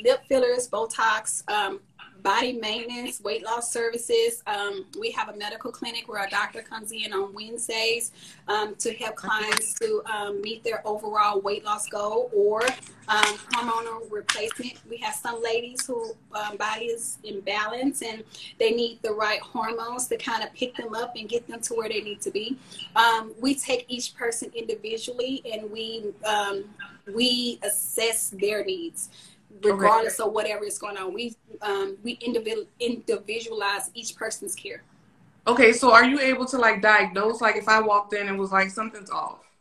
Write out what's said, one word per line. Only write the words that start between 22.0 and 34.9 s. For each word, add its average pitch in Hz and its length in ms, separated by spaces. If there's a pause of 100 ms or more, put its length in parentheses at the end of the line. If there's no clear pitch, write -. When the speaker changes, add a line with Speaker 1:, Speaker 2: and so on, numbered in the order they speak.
Speaker 1:
need 208 200
to 196 100
be. 226 260 (380)
Um, 220 440
we 269 140
take 254 340
each 247 280
person 233 400
individually 226 880 (100)
and 214 160
we, 226 420 (140)
um, 202 480 (400)
we 247 480
assess - 720
their 202 340
needs 170 440 (540)
Speaker 2:
Okay. 208 80
Speaker 1:
regardless 208 480
of 214 140
whatever 214 320
is - 120
going 202 200
on. 190 160
We, 233 200 (280)
um, 196 420
we 240 140
individu-, 226 500 (100)
individualize 220 1160
each 226 240
person's - 360
care. - 300 (640)